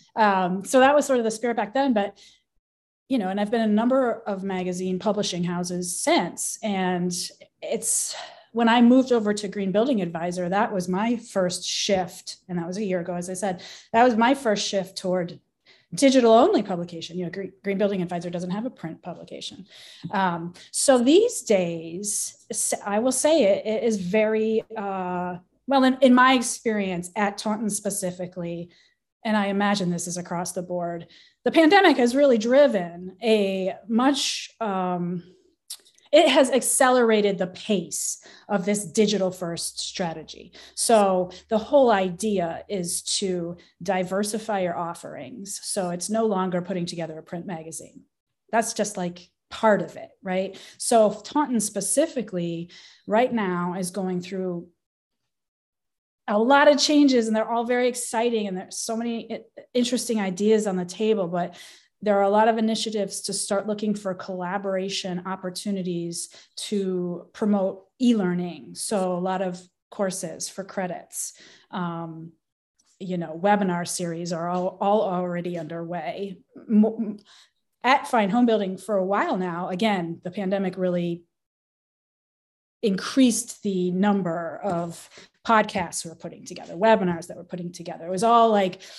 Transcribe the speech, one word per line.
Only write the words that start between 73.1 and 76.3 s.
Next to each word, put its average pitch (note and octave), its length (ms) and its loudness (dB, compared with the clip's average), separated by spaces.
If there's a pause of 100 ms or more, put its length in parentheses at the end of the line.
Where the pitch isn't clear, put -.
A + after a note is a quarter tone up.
know, D#3+ 200 -6
webinar F#3 480 2
series E3+ 460 -6
are E3+ 160 -4
all, F3+ 320 -2
all G#3 220 2
already F3+ 560 -4
underway. E3+ 800 -8 (320)